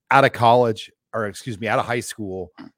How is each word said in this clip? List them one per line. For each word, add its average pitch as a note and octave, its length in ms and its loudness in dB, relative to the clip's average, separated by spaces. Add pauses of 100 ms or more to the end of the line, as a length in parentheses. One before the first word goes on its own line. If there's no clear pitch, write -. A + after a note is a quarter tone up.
out C3+ 140 6
of C3 80 4
college, A#2 580 2 (240)
or A2 140 -4
excuse G2+ 320 -12
me, A2 80 -6
out A2+ 100 0
of A#2 80 -2
high A#2+ 140 -4
school, F#2 520 -10 (260)